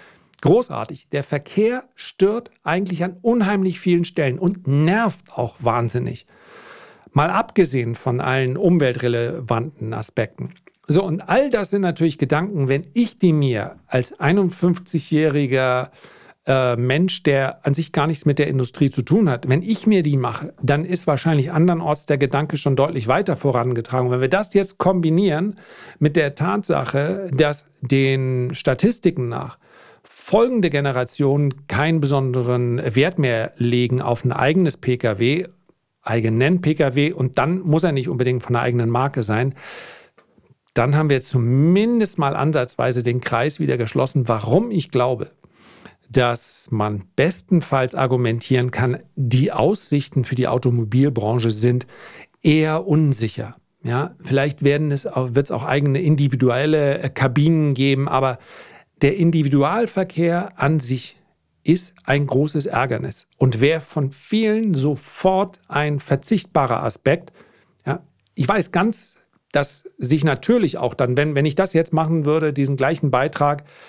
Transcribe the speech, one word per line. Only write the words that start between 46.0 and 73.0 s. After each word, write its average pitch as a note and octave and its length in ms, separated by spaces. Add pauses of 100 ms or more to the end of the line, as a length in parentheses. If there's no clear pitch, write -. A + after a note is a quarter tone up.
dass - 600
man G#2 320 (140)
bestenfalls C#3+ 760
argumentieren B2 760
kann, B2 280 (180)
die B2+ 340
Aussichten C#3+ 720
für B2+ 120
die B2 120
Automobilbranche A#2+ 1040
sind A#2+ 340 (560)
eher D#3 460
unsicher. C3 720 (260)
Ja, C3 380
vielleicht C#3 420
werden D3 280
es C#3 140
auch, B2+ 280
wird's C#3 180
auch B2 140
eigene C#3+ 360
individuelle, C#3+ 1000
äh, C#3 100
Kabinen D3+ 640
geben, C3+ 340
aber C3 320 (640)
der G3+ 160
Individualverkehr E3+ 1400
an D3+ 240
sich B2 380 (460)
ist F3 300 (120)
ein C#3+ 200
großes C#3+ 420
Ärgernis A2+ 600 (100)
und A#2+ 220
wäre D3+ 220
von C#3 300
vielen G#3+ 640
sofort F#3 920
ein D3 320
verzichtbarer C#3 840
Aspekt. D3 500 (520)
Ja, F3 160 (320)
ich - 140
weiß G3+ 240
ganz, - 440 (360)
dass - 460
sich C#3 260
natürlich F#3 540
auch B2 160
dann, B2+ 240
wenn, D3+ 180
wenn C#3+ 100
ich D3 100
das F#3+ 180
jetzt E3 180
machen D#3+ 340
würde, D3+ 280
diesen C#3 240
gleichen C#3 340